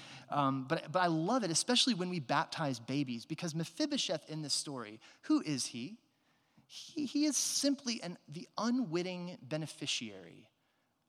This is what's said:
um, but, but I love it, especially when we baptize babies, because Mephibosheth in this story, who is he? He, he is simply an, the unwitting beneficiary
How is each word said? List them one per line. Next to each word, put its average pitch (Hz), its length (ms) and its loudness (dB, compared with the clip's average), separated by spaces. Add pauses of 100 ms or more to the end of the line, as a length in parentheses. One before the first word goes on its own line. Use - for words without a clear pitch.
(280)
um, 135 400 2
but, 156 240 -2
but 185 60 4
I 180 80 4
love 175 380 4
it, 175 60 2
especially 160 440 4
when 180 160 0
we 180 100 0
baptize 143 580 2
babies, 127 460 -2
because 160 300 -4
Mephibosheth 185 760 -2
in 156 140 -6
this 139 100 -2
story, 113 480 -4 (220)
who 302 180 4
is 139 260 0
he? 139 300 -6 (720)
He, - 400 -6
he 294 180 2
is 302 120 4
simply - 640 0
an, 180 160 -6 (100)
the 151 180 -10 (120)
unwitting 180 840 0
beneficiary 120 1080 -6 (600)